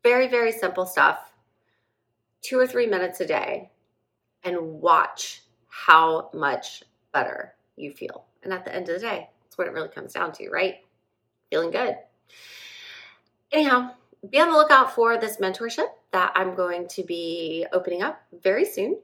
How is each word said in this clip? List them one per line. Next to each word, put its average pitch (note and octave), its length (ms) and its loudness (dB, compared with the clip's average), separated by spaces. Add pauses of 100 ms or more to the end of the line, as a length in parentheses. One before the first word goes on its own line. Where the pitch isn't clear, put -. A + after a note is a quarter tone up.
Very, B3 240 4
very A#3 240 2
simple F#3 340 -4
stuff, - 460 0 (1080)
two - 160 -4
or B3+ 120 4
three A#3+ 180 0
minutes F#3 340 -2
a E3 60 -2
day, - 460 -4 (720)
and E3 360 -6
watch - 640 2 (240)
how D#3+ 680 4
much C#3+ 520 -6 (280)
better - 440 -4 (180)
you D3 160 -14
feel. - 360 -16 (180)
And F#3+ 80 -8
at F3+ 120 -10
the - 80 -12
end F3+ 160 -8
of E3+ 60 -4
the F#3 60 -6
day, G#3+ 280 -8 (140)
that's - 160 -16
what F3 80 -2
it - 60 -8
really - 160 -8
comes - 240 -16
down E3+ 220 -6
to, - 160 -14
right? F#3+ 260 -2 (760)
Feeling E3 220 -2
good. A#3 240 -2 (1500)
Anyhow, C4+ 400 4 (400)
be C4+ 80 2
on D#4+ 120 6
the D#4+ 60 4
lookout D4+ 380 6
for A#3 220 4
this A3 220 -4
mentorship A3+ 500 -2 (240)
that F#3 220 2
I'm F#3 200 2
going F3 340 -2
to - 140 -8
be E3+ 680 -6
opening F3+ 300 -2
up C#4+ 180 -4 (200)
very G#3+ 240 2
soon. D#4+ 400 -2